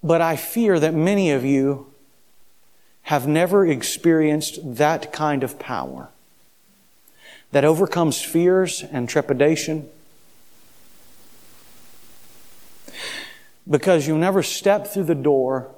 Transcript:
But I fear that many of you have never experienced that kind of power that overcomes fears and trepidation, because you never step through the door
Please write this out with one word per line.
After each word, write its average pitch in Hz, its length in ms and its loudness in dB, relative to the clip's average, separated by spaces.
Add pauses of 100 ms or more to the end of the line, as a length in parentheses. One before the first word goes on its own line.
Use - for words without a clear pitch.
But 165 160 4
I 165 140 0
fear 208 440 0
that 156 140 2
many 175 380 2
of 131 140 0
you 139 420 0 (1160)
have 139 220 -2
never 175 400 2
experienced 156 920 0 (160)
that 151 380 0
kind 147 300 -2
of - 140 -8
power 65 520 -10 (1400)
that 139 100 6
overcomes 160 580 2
fears 180 640 0
and 123 240 -6
trepidation, 151 840 0 (3750)
because 151 380 4
you 156 100 2
never 185 260 2
step 202 440 0
through 190 180 -2
the 160 100 0
door 131 640 0